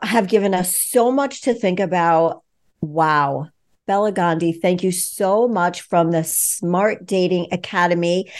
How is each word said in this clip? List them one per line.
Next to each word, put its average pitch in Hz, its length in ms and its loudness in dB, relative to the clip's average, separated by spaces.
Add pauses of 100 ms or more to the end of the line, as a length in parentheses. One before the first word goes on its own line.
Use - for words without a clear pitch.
have 208 280 0
given 202 240 2
us 180 200 0
so 240 380 2
much 277 300 -2
to 247 120 0
think 196 280 0
about. 170 600 2 (360)
Wow. 151 720 0 (360)
Bella 202 280 0
Gandhi, 170 400 0
thank 180 280 0
you 185 120 0
so 208 560 0
much 175 320 -2
from 170 300 2
the 165 120 0
Smart 180 840 -2
Dating 180 460 0
Academy. 175 880 0